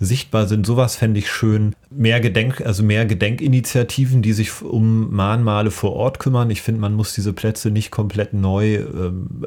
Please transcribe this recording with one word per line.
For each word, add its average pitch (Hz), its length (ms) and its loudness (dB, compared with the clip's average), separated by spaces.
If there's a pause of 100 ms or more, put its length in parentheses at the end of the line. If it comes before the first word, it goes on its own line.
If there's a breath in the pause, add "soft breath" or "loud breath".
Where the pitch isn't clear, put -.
sichtbar 107 440 0
sind. 104 200 0
Sowas 120 320 0
fände 110 220 2
ich - 120 -4
schön. 107 420 2 (160)
Mehr 117 300 2
Gedenk-, 113 460 0
also 107 180 0
mehr 107 220 2
Gedenkinitiativen, 123 1160 0
die 110 120 2
sich 107 160 0
f-, - 140 -14 (100)
um 110 400 2
Mahnmale 104 560 2
vor 101 240 -2
Ort 127 240 -2
kümmern. 120 320 0
Ich 101 140 -4
finde, 113 180 -2
man 104 140 0
muss 107 180 -2
diese 104 180 -2
Plätze 107 380 -2
nicht 107 220 -2
komplett 104 420 -2
neu, 101 440 2
ähm, 90 680 -6